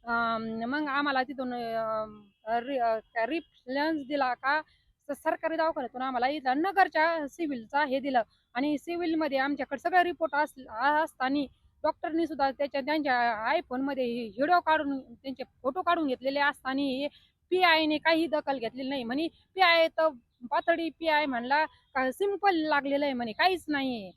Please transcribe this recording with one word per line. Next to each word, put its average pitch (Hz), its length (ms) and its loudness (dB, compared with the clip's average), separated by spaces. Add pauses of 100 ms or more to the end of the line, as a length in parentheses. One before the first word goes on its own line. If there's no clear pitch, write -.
अ, 233 340 0 (280)
मग 294 220 -2
आम्हाला 277 340 0
तिथून, 254 320 -6
अ, 220 1040 -4
रि-, 254 200 -4
अ, 226 200 2 (280)
रिफरन्स 285 800 -4
दिला 262 280 0
का 285 280 0 (460)
स-, 277 160 -8
सरकारी 320 320 -2
दवाखान्यातून 311 460 -2
आम्हाला 254 260 0
इथं 277 340 0
नगरच्या 330 680 2
सिव्हिलचा 285 560 -2
हे 269 160 0
दिलं 254 220 2 (320)
आणि 285 240 0
सिव्हिलमध्ये 320 600 -2
आमच्याकडे 277 400 -2
सगळे 349 240 4
रिपोर्ट 330 320 -2
अस-, 277 340 -2
आ-, 285 360 2
असताना 277 400 -2 (380)
डॉक्टरनी 320 440 -2
सुद्धा 269 240 0
त्याच्या, 285 300 -4
त्यांच्या 247 720 0
iPhone-मध्ये 269 500 -2
हे 233 240 -4
व्हिडिओ 294 320 2
काढून, 294 400 0
त्यांचे 262 420 -12 (200)
फोटो 277 200 -4
काढून 339 240 0
घेतलेले 269 340 -2
असताना 277 400 -2
हे 277 280 -2 (420)
पीआयने 320 480 4
काही 330 280 2
दखल 285 320 -2
घेतलेली 247 300 -6
नाही 269 160 -4
म्हणे. 277 240 -4
पीआय 339 600 2
तर 320 200 2 (420)
पाथर्डी 330 400 0
पीआय 302 360 0
म्हणला 269 400 0
का - 460 -4
सिंपल 392 440 0
लागलेलं 285 480 0
आहे 277 100 -2
म्हणे, 240 180 -4
काहीच 339 360 2
नाहीये. 262 480 -4